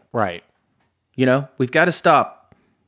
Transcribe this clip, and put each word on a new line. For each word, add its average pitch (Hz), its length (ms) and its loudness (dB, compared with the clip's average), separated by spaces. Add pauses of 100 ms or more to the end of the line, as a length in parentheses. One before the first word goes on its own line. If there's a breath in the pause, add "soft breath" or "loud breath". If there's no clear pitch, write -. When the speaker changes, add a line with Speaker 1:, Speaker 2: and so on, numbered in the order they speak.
(120)
Speaker 1:
Right. 95 300 -4 (720)
Speaker 2:
You 127 120 -2
know, 135 220 0 (100)
we've 123 120 -2
gotta 165 220 0
stop. 156 480 0 (480)